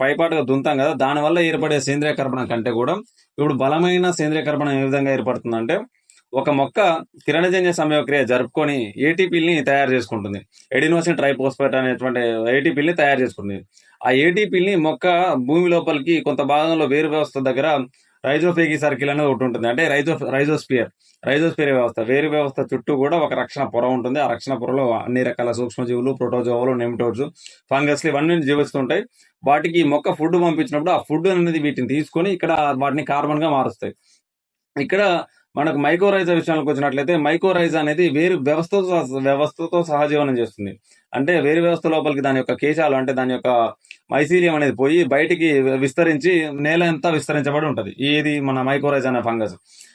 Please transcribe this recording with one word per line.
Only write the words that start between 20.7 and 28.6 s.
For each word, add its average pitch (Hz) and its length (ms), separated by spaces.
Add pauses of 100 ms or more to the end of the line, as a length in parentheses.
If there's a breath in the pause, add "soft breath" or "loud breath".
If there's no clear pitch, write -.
rhizosphere 147 440
వ్యవస్థ, 120 280
వేరు 135 300
వ్యవస్థ 143 440
చుట్టూ 135 220
కూడా 143 220
ఒక 151 160
రక్షణ 131 300
పొర 120 220
ఉంటుంది. 127 340
ఆ 127 120
రక్షణ 117 220
పొరలో 120 460
అన్ని 120 240
రకాల 120 280
సూక్ష్మజీవులు, 123 600
ప్రోటోజోవాలు, 123 600
nematodes, 120 580 (420 loud breath)
ఫంగస్లు 147 400
ఇవన్నీ 160 300
జీవిస్తుంటాయి. 143 640 (440 soft breath)